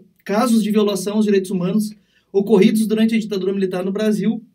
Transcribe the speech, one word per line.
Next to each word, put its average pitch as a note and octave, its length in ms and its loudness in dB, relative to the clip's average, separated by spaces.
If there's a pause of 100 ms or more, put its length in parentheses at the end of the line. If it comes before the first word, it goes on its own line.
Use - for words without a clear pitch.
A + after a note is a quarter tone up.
(240)
casos A3 400 0
de G3+ 60 -4
violação G#3 460 0
aos G#3+ 100 2
direitos G3 240 2
humanos G3+ 460 -2 (360)
ocorridos G#3+ 540 4
durante A3 300 0
a G#3+ 40 0
ditadura F#3+ 320 -4
militar F#3+ 320 -4
no F#3+ 80 -4
Brasil. G#3+ 640 -2